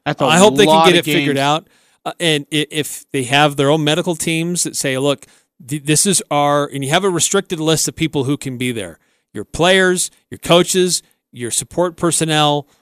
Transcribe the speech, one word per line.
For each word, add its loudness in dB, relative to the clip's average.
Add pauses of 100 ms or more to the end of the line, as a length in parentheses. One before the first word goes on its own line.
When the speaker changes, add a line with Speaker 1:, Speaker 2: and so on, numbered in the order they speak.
Speaker 1:
That's -4
a 0
Speaker 2:
I 4
hope 6
they 6
can 4
Speaker 1:
lot 6
Speaker 2:
get 4
Speaker 1:
of -4
Speaker 2:
it -2
figured 0
Speaker 1:
games. 0
Speaker 2:
out. -2 (380)
Uh, -8
and -2
i-, -2
if -8
they -4
have 2
their 2
own 2
medical -2
teams -4
that -6
say, -4
"Look, -2 (420)
th-, -8
this 0
is 0
our," 0
and -8
you -4
have 2
a 2
restricted -2
list 0
of -8
people -4
who -2
can -10
be -4
there, -10 (340)
your -10
players, 0 (180)
your -14
coaches, 2 (300)
your -8
support -4
personnel, 0 (140)